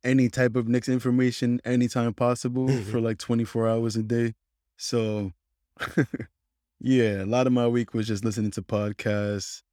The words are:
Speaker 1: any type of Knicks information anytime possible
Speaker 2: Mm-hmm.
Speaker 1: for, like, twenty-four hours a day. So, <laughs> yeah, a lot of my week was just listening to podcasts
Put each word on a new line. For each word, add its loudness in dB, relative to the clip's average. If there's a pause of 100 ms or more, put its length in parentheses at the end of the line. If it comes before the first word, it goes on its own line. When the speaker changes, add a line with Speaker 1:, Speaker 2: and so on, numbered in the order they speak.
Speaker 1:
any 4
type 2
of 0
Knicks 0
information 0
anytime 0
possible 0
Speaker 2:
Mm-hmm. -2
Speaker 1:
for, 0
like, -2
twenty-four 0
hours 0
a -2
day. -2 (420)
So, -2 (460)
<laughs> -6
yeah, 2
a -4
lot 2
of 4
my 4
week 0
was -2
just -2
listening -2
to -8
podcasts -4 (100)